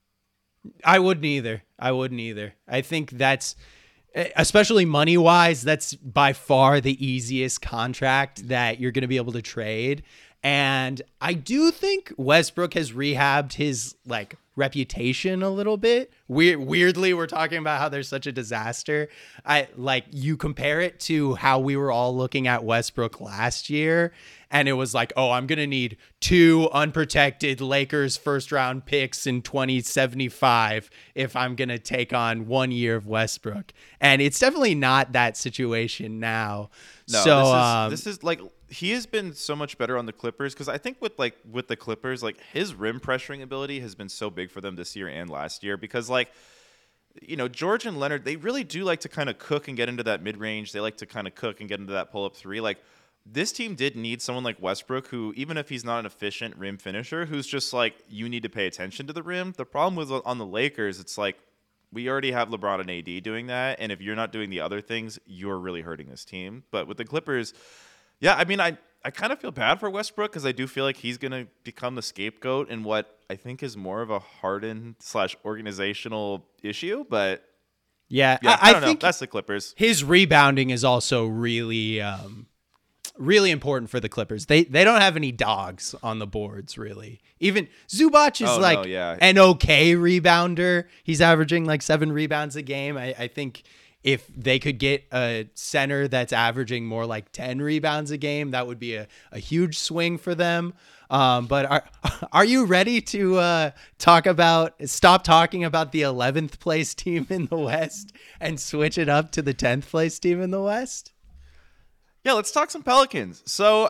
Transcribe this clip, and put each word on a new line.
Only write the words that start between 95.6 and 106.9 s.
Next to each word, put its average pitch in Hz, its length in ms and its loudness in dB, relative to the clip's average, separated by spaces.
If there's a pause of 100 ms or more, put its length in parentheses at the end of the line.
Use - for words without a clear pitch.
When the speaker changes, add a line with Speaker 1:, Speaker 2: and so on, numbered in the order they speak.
Speaker 1:
that's 123 260 0
averaging 117 520 0
more 113 200 -4
like 110 260 -8
ten 127 300 -8
rebounds 151 500 -2
a 151 60 -6
game, 147 340 -4
that 123 160 -2
would 120 120 -12
be 117 160 -8
a, 107 120 -10 (240)
a 107 80 -12
huge 160 380 -2
swing 170 400 -2
for 175 180 -4
them. 170 380 -2 (360)
Um, 127 360 4
but 139 220 0
are, 135 160 2 (260)
<laughs> - 240 -8
are 175 100 8
you 247 220 4
ready 196 340 4
to, 185 380 0
uh, 170 340 2 (280)
talk 170 260 8
about, 165 480 6 (160)
stop 185 340 6
talking 170 400 6
about 160 300 0
the 156 80 2
eleventh 135 580 0
place 160 340 -2